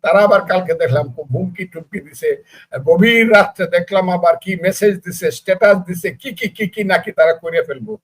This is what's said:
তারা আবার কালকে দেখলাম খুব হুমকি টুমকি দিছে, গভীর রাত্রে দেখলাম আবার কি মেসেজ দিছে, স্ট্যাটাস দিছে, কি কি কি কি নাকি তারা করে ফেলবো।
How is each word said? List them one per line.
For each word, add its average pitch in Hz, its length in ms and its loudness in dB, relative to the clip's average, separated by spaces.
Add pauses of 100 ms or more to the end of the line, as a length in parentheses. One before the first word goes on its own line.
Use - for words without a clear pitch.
তারা 180 180 2
আবার 202 220 4
কালকে 180 320 -2
দেখলাম 147 400 -2
খুব 147 200 -14
হুমকি 180 320 -6
টুমকি 165 340 -14
দিছে, 147 440 -6 (400)
গভীর 220 480 4
রাত্রে 196 360 4
দেখলাম 185 420 0
আবার 175 320 2
কি 190 140 -6
মেসেজ 190 420 0
দিছে, 165 340 -6
স্ট্যাটাস 196 460 2
দিছে, 180 340 -6
কি - 220 -14
কি 220 160 -8
কি 208 180 -6
কি 208 160 -6
নাকি 180 280 -2
তারা 165 220 2
করে 165 300 -4
ফেলবো। 147 400 -12